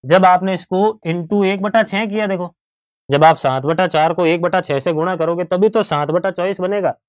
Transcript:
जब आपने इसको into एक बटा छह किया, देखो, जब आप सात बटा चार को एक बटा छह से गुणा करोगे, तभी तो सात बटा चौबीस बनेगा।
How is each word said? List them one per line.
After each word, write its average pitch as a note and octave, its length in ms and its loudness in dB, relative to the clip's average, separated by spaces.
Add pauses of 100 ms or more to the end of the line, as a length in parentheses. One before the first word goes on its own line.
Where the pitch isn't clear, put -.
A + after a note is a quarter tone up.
जब F3 220 4
आपने F#3 280 4
इसको F#3 280 -4 (260)
into F3 380 -2
एक F#3+ 160 -2
बटा G#3 220 0
छह G3+ 220 -4
किया, G#3+ 220 -4
देखो, F3+ 260 -6 (560)
जब C#3+ 140 4
आप D#3+ 120 8
सात C3 300 -2
बटा E3 220 0
चार D#3+ 260 0
को F3 120 0
एक E3 160 2
बटा F3 200 0
छह C#3+ 180 -4
से E3+ 140 -2
गुणा E3+ 220 -2
करोगे, E3+ 280 -2
तभी F#3 260 0
तो G#3+ 140 0
सात D3 280 -2
बटा F3+ 200 -2
चौबीस F#3 300 -6
बनेगा। F#3 320 -2 (160)